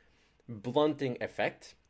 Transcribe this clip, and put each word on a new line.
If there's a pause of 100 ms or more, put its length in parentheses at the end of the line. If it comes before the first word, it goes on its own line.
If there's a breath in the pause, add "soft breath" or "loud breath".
(480 soft breath)
blunting
effect, (160)